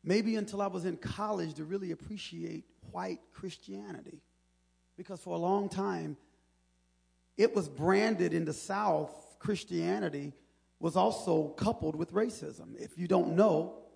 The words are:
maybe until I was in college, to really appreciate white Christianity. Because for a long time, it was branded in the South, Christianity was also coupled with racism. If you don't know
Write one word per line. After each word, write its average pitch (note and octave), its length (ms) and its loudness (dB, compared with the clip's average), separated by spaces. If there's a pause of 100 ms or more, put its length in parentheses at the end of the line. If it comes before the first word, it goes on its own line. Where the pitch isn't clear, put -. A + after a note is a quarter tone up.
maybe G#3 320 2
until G3+ 260 -4
I G3+ 60 0
was F#3 180 -6
in F3 120 -2
college, F#3 580 -4
to D#3 80 -8
really F#3 280 -4
appreciate E3 720 -10 (260)
white F3+ 300 -6 (120)
Christianity. G3 880 -12 (720)
Because F3+ 260 -12
for F3 140 -6
a E3+ 40 -2
long G3 300 2
time, E3+ 480 -4 (1200)
it A3+ 180 4
was F3 140 2
branded F3+ 640 2
in E3 120 2
the D3+ 80 -2
South, F#3 840 -2
Christianity E3+ 920 -2 (480)
was E3 140 0
also F3 540 4
coupled D#3+ 460 0
with E3 180 -4
racism. F#3+ 640 -2
If - 200 -12
you F3 100 -4
don't E3+ 280 6
know F3+ 440 6 (160)